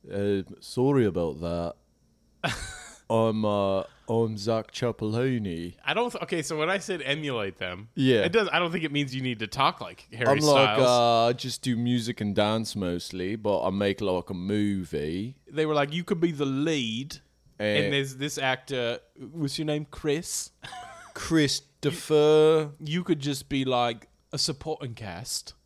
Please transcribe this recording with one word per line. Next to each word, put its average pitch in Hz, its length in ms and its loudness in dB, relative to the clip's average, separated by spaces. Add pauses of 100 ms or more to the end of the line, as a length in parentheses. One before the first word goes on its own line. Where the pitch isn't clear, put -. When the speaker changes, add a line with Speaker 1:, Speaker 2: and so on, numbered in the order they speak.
Speaker 1:
"Uh, 101 340 0 (160)
sorry 131 480 2
about 82 340 -2
that. 85 320 -4 (680)
Speaker 2:
<laughs> - 680 -8
Speaker 1:
I'm, 113 340 2
uh, 98 400 2 (240)
I'm 113 300 0
Zach 110 340 -2
Ciappelloni." 107 1000 -2 (100)
Speaker 2:
I 156 120 0
don't 233 160 0
th-, - 100 -8
okay, 165 220 -4
so 160 160 -6
when 156 100 0
I 196 80 0
said 180 240 -6
emulate 131 560 -2
them, 92 380 -8
Speaker 1:
Yeah. 131 260 6
Speaker 2:
it 170 100 2
does, 208 220 2
I 160 60 2
don't 170 120 0
think 170 120 -4
it 151 80 -4
means 143 240 -2
you 131 80 -4
need 123 160 -4
to 110 80 -4
talk 139 340 0
like 90 320 -16
Harry 120 160 2
Speaker 1:
I'm 143 80 6
like, 139 380 6
Speaker 2:
Styles. 117 120 4
Speaker 1:
uh, 117 380 6
"I 120 80 4
just 123 300 -8
do 127 120 0
music 120 460 0
and 104 140 -2
dance 107 400 0
mostly, 92 600 -4
but 104 280 0
I 92 80 0
make, 98 280 0
like, 90 300 -2
a 95 60 -6
movie." 95 1000 -2 (160)
Speaker 2:
They 156 140 -2
were 156 80 -2
like, 143 180 0
"You 175 120 -4
could 175 180 -2
be 170 100 2
the 143 140 -2
lead." 135 720 -2 (420)
Speaker 1:
Eh. 104 60 -2 (200)
Speaker 2:
And - 60 0
there's 139 260 -2
this 143 200 -6
actor, 127 640 -2 (320)
what's 151 260 -4
your 156 80 -4
name? 151 240 -2
Chris? - 640 -4 (100)
<laughs> - 540 -16
Speaker 1:
Christopher. 156 1500 4 (100)
Speaker 2:
You 156 240 -2
could 160 160 0
just 139 300 -4
be, 135 160 0
like, 120 420 0 (240)
a 147 60 -8
supporting 143 560 -4
cast. 98 640 -10 (100)